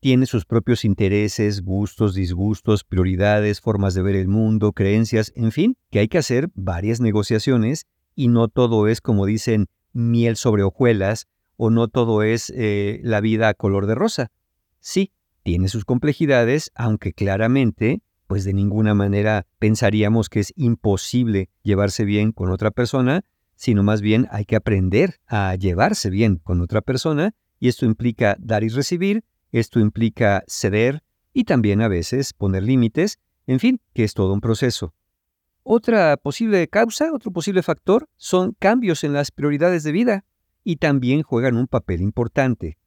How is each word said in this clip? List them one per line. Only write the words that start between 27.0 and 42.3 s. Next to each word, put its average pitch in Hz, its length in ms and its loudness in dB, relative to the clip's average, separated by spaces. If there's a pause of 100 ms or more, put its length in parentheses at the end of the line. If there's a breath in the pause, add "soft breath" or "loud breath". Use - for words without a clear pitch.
y 123 80 0
esto 123 180 0
implica 110 540 0
dar 110 240 -2
y 113 60 -2
recibir, 180 540 -2 (280)
esto 120 300 0
implica 107 680 0
ceder 117 560 -2 (300)
y 254 100 0
también 107 380 2
a 113 80 2
veces 98 420 -4
poner 95 320 -4
límites, 131 560 0 (280)
en 127 120 0
fin, 254 220 0 (120)
que 113 120 0
es 101 80 -4
todo 95 200 0
un 101 60 -2
proceso. 113 540 -2 (680)
Otra 214 540 2
posible 185 520 -2
causa, 240 440 -2
otro 220 180 -8
posible 180 300 -2
factor, 196 540 0
son 185 420 -2
cambios 202 460 0
en 147 100 -2
las 143 160 -2
prioridades 147 540 0
de 151 80 -4
vida 202 340 0 (380)
y 165 140 -2
también 139 440 0
juegan 123 360 0
un 127 100 0
papel 90 340 -2
importante. 113 840 -2